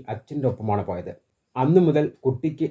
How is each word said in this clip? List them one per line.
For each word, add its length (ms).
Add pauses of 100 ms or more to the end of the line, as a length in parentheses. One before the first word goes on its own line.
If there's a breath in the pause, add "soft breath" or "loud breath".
അച്ഛൻ്റെ 400
ഒപ്പമാണ് 380
പോയത്. 260 (440)
അന്നു 240
മുതൽ 240 (160)
കുട്ടിക്ക് 500